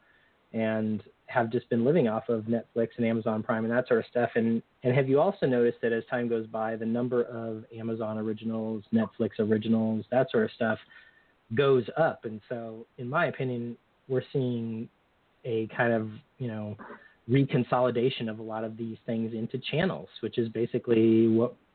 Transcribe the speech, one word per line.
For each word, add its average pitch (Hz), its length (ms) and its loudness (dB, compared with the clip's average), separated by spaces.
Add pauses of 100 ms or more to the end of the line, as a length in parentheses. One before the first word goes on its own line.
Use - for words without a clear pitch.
(520)
and 110 500 0 (240)
have 117 260 -2
just 120 180 -2
been 117 140 2
living 143 240 4
off 110 200 -2
of 113 160 -2
Netflix 113 520 -2
and 117 100 0
Amazon 113 340 0
Prime 113 240 -2
and 113 80 -2
that 127 140 0
sort 113 140 2
of - 100 -6
stuff. 120 240 0
And, 113 280 2 (200)
and 123 120 2
have 135 140 2
you 135 120 4
also 180 260 0
noticed 120 340 2
that 117 120 0
as 113 180 0
time 120 180 -2
goes 113 200 -2
by, 110 260 -4
the 113 120 -6
number 120 360 0
of 113 420 -8 (120)
Amazon 113 420 -4
originals, 110 640 -4 (100)
Netflix 110 460 0
originals, 110 720 2
that 127 200 2
sort 113 140 2
of 110 120 -2
stuff 110 220 -2 (760)
goes 135 300 4 (120)
up? - 280 2
And 107 240 -8
so, 117 360 -10 (140)
in 123 100 -8
my 156 180 2
opinion, 120 500 -4 (320)
we're 127 240 0
seeing 117 560 -2 (560)
a 113 240 -2
kind 117 240 0
of, 110 180 0 (280)
you 123 100 -4
know, 107 280 -8 (540)
reconsolidation 123 960 2
of 110 120 -8
a - 20 -12
lot 110 220 -6
of 113 120 -8
these 113 200 -8 (100)
things 113 260 -2
into 117 240 -6 (140)
channels, 120 380 -2 (120)
which 107 160 -6
is 117 120 0
basically 113 800 4
what 113 260 4 (200)